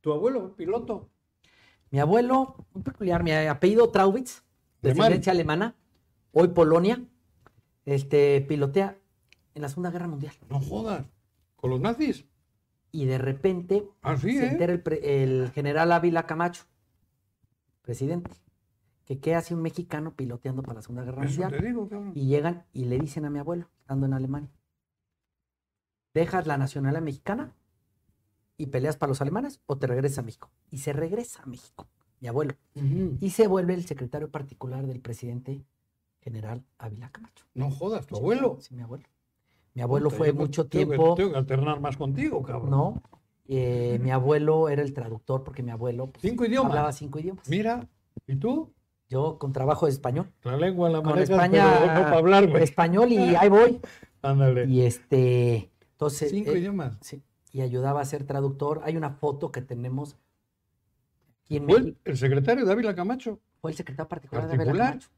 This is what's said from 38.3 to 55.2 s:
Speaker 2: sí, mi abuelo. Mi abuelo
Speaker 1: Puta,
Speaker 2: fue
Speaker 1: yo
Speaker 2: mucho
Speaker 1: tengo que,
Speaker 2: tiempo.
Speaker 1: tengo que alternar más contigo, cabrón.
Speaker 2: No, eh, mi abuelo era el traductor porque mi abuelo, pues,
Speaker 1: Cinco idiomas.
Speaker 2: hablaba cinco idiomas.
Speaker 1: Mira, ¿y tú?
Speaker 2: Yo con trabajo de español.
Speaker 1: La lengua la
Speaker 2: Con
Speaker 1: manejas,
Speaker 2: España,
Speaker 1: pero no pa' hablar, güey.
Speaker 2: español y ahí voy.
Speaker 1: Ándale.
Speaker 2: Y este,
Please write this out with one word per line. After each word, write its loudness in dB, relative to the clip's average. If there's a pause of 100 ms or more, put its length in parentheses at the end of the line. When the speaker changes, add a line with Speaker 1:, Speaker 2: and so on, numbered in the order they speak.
Speaker 2:
sí, -20
mi -14
abuelo. -14 (720)
Mi -8
abuelo 2
Speaker 1:
Puta, -2
Speaker 2:
fue 2
Speaker 1:
yo 2
Speaker 2:
mucho -2
Speaker 1:
tengo 0
que, 0
Speaker 2:
tiempo. 6
Speaker 1:
tengo 0
que -2
alternar 0
más -4
contigo, -2
cabrón. -6
Speaker 2:
No, 0 (440)
eh, -2
mi 0
abuelo 4
era 0
el -4
traductor -6
porque -12
mi -6
abuelo, -6
pues, -20
Speaker 1:
Cinco 0
idiomas. 2
Speaker 2:
hablaba 0
cinco -10
idiomas. -10
Speaker 1:
Mira, -2 (400)
¿y -4
tú? -2 (360)
Speaker 2:
Yo -2
con -6
trabajo 0
de 2
español. -4 (100)
Speaker 1:
La -4
lengua 0
la 2
Speaker 2:
Con 0
Speaker 1:
manejas, 2
Speaker 2:
España, 6
Speaker 1:
pero 4
no 6 (100)
pa' 6
hablar, 8
güey. 6
Speaker 2:
español 4
y 4
ahí 8
voy. 8 (420)
Speaker 1:
Ándale. 4
Speaker 2:
Y 4
este, 2 (220)